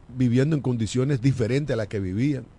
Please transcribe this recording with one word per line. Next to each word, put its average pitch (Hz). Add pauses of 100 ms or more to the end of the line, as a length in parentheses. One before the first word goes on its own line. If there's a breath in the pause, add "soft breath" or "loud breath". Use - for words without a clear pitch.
viviendo 127
en 147
condiciones 123
diferentes 135
a 117
las 110
que 101
vivían. 117 (140)